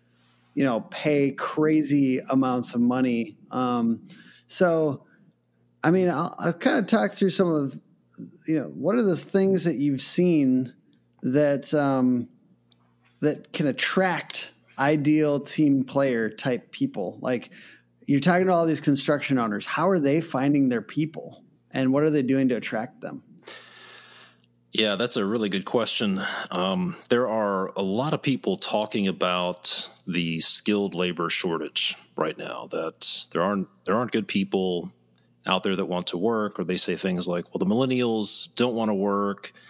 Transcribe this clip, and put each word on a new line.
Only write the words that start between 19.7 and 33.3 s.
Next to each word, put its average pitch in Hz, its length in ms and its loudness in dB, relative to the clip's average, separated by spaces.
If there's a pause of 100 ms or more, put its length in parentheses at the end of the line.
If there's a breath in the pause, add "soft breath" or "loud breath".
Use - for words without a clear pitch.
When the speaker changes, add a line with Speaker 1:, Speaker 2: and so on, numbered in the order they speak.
Speaker 1:
are 185 100 4
they 143 220 2
finding 139 480 2
their 117 120 0
people, - 600 -6 (280)
and 131 200 0
what 143 120 4
are 156 60 4
they 147 120 2
doing 135 280 2
to 123 60 2
attract 110 460 -6
them? - 220 -12 (1500 loud breath)
Speaker 2:
Yeah, 104 240 2
that's 117 200 -2
a 104 100 0
really 110 220 0
good 95 160 -2
question. 107 580 0 (300 loud breath)
Um, 90 460 -2 (120)
there 123 200 2
are 101 480 -2
a 95 40 -2
lot 113 320 -2
of - 80 -4
people 104 360 -2
talking 107 500 -2
about 90 840 -2 (160)
the 82 360 -2
skilled 101 520 0
labor 85 360 -2
shortage - 680 -2 (220)
right - 200 -2
now, - 340 -10
that - 600 -4